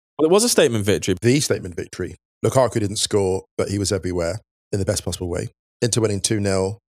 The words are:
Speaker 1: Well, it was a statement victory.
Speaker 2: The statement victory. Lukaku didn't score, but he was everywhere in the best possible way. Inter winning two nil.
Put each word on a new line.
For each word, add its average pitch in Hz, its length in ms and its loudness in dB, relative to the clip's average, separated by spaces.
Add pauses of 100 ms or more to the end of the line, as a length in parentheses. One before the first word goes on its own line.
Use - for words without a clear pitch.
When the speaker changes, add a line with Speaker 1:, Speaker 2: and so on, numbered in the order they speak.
(180)
Speaker 1:
Well, 156 80 4
it 160 60 2
was 214 120 6
a 247 40 2
statement 117 360 4
victory. 92 360 2
Speaker 2:
The 127 200 4
statement 92 340 -4
victory. 87 400 -8 (300)
Lukaku 117 300 2
didn't 104 240 -2
score, 95 440 0 (160)
but 92 100 -2
he 101 100 -2
was 98 120 -2
everywhere 90 480 -4 (340)
in 104 60 -2
the 95 60 -2
best 98 200 -4
possible 90 240 -6
way. 90 200 -6 (340)
Inter 117 200 0
winning 101 180 0
two 110 200 0
nil. 95 380 -2 (160)